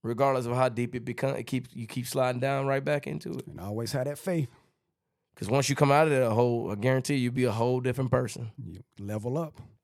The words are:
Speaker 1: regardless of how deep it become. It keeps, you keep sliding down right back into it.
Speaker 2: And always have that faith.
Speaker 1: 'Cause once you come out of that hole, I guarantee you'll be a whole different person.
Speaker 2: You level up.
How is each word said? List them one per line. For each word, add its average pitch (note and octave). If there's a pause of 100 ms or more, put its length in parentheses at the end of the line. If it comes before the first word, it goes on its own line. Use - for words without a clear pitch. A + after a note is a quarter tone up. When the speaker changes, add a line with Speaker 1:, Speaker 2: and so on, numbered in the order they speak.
Speaker 1:
regardless B2+
of A#2+
how B2+
deep A#2+
it A#2
become. C3
It A2+
keeps, B2
you A#2
keep B2
sliding B2+
down C3+
right C3+
back D3
into -
it. -
Speaker 2:
And -
always G#2+
have C3
that C#3+
faith. E3 (880)
Speaker 1:
'Cause -
once C3+
you C#3
come C#3+
out D#3
of D3
that B2+
hole, A#2+
I G#2+
guarantee C3
you'll B2
be B2+
a A#2+
whole B2
different B2+
person. B2
Speaker 2:
You F2+ (180)
level G#2+
up. D#3+ (240)